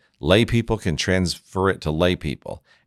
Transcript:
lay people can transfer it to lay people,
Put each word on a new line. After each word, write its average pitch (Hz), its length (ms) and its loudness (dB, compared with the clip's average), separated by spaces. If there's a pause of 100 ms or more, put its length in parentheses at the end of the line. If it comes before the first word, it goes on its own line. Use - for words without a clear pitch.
(200)
lay 92 240 4
people 113 340 0
can 78 200 -2
transfer 92 720 -2
it 92 120 -2
to 78 100 -4
lay 87 240 2
people, - 460 -8 (240)